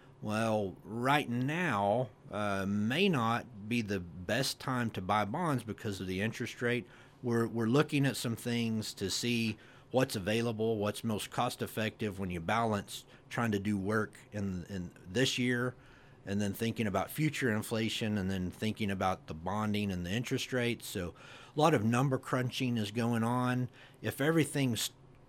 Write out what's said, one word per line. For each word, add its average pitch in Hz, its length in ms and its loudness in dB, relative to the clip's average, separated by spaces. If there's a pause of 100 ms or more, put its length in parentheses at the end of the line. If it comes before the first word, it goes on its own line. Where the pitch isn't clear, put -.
(200)
Well, 107 540 0 (100)
right 123 420 2
now, 123 840 0 (200)
uh, 98 380 0
may 113 400 2
not 120 380 2 (200)
be 120 140 0
the 101 200 -2
best 90 600 -2
time 123 300 -2
to - 100 -6
buy 104 240 2
bonds 135 380 -2
because 101 400 -6
of 92 40 -6
the 92 140 -2
interest 117 400 -4
rate. 120 260 0 (360)
We're, 117 240 2
we're 113 200 0
looking 143 380 4
at 135 120 2
some 117 200 -2
things 113 580 -2
to 98 140 -2
see 113 480 0 (340)
what's 131 260 2
available, 110 600 0
what's 104 260 -2
most 107 280 -4
cost-effective 110 880 -2
when 98 120 -4
you 87 100 -4
balance 107 680 0 (240)
trying 117 220 0
to 101 60 2
do 101 200 0
work 104 400 0 (160)
in, 95 340 -4
in 90 220 -6 (200)
this 123 280 2
year 123 360 0 (520)
and 98 160 0
then 101 100 0
thinking 113 340 0
about 92 240 0
future 147 400 0
inflation 110 680 0
and 95 120 0
then 90 200 -2
thinking 107 400 -2
about 95 380 0
the 87 60 -6
bonding 104 560 -2
and 90 140 -2
the 87 60 -4
interest 123 420 -2
rates. 120 340 0
So 87 280 -4 (420)
a - 20 -6
lot 156 140 8
of 110 120 4
number 123 340 4
crunching 127 580 0
is 104 140 0
going 117 320 2
on. 123 460 2 (340)
If 110 180 -2
everything 143 540 4
s-, - 160 -2 (380)